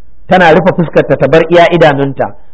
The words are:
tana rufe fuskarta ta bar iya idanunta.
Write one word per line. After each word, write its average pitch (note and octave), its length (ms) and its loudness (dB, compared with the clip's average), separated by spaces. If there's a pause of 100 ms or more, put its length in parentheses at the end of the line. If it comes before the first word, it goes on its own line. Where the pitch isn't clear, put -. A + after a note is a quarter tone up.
(240)
tana F3 300 2
rufe F3 200 2
fuskarta D3+ 440 -2
ta C#3+ 100 2
bar D#3+ 220 2
iya E3+ 200 4
idanunta. C#3 640 0 (200)